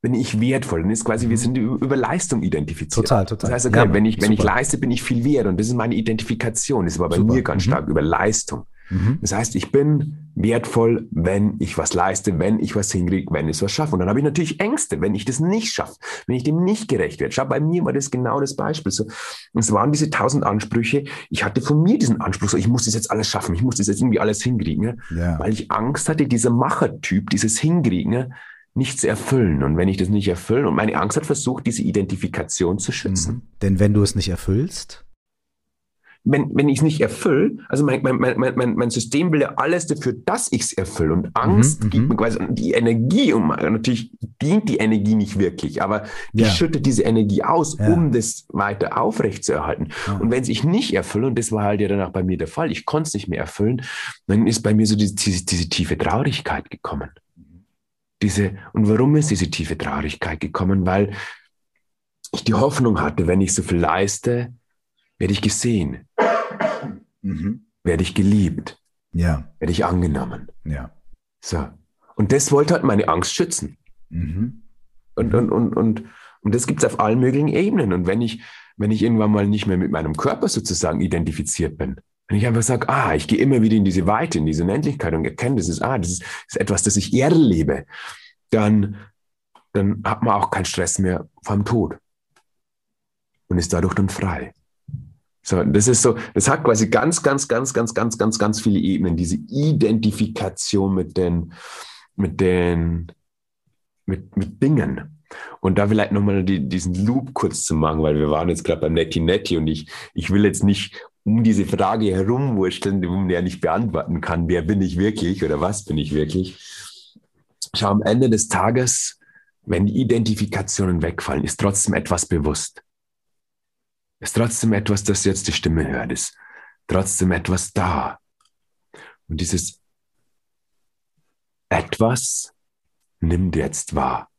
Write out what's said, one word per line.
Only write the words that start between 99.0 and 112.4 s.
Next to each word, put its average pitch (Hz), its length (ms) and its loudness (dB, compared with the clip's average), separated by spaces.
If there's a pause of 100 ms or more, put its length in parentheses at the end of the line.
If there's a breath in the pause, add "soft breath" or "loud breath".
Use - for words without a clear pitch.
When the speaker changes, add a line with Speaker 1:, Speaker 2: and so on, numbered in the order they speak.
Speaker 1:
diese 85 200 -2 (120)
Identifikation 107 1500 0
mit 90 220 -2
den, 87 360 0 (640 loud breath)
mit - 260 -2
den, 85 720 2 (960)
mit, 95 300 -6
mit 95 260 -4
Dingen. 135 560 0 (420 loud breath)
Und 95 180 2
da 101 100 2
vielleicht 107 240 2
nochmal 101 320 2
die, 90 240 0
diesen 90 260 -4
Loop 123 400 -2
kurz - 300 -2
zu 80 100 -2
machen, 78 280 2
weil 76 140 2
wir 76 140 2
waren 80 200 0
jetzt 82 140 -4
grad 80 160 -2
beim 78 120 0
Netti 80 280 0
Netti 87 360 0
und 78 100 0
ich, 78 240 -4 (240 loud breath)
ich - 160 -6
will 101 140 4
jetzt 95 180 2
nicht - 460 -2 (160)
um 110 180 2
diese 101 240 4
Frage 101 480 0
herumwurschteln, 98 840 0